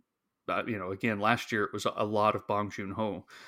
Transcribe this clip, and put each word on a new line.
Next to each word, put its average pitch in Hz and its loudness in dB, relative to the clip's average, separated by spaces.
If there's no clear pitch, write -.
uh, 90 0
you 113 -2
know, 92 -4
again, 104 0
last 113 2
year 107 2
it - -2
was 104 -2
a 110 0
lot 107 4
of 104 -8
Bong 104 0
Joon-ho. 98 -4